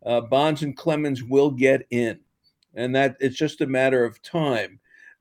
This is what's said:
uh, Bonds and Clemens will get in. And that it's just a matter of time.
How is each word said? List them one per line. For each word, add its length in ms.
uh, 160
Bonds 440
and 120
Clemens 460
will 300
get 380
in. 280
And 220
that 240
it's 160
just 240
a 80
matter 360
of 160
time. 600